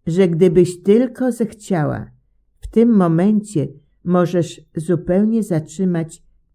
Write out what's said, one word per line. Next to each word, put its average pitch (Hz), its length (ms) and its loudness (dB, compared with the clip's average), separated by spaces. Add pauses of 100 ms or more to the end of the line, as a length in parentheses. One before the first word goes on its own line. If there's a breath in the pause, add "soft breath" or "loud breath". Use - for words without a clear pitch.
że 180 200 2
gdybyś 175 540 2
tylko 247 500 0
zechciała, 170 800 -6 (480)
w - 80 -16
tym 233 280 2
momencie 180 720 0 (360)
możesz 175 580 -2 (140)
zupełnie 185 680 -2
zatrzymać 170 800 -6 (320)